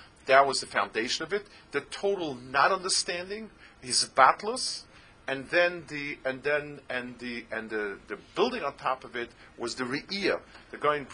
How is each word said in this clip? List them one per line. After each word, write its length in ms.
That 220
was 140
the 40
foundation 580
of 100
it. 120
The 100
total 540
not 360
understanding, 760
his 340
batlus, 680
and 220
then 380
the, 360
and 160
then, 380
and 300
the, 320
and 180
the, 380
the 100
building 280
on 140
top 260
of 120
it 140
was 160
the 80
Re'iyah. 560
The 60
Gaon 360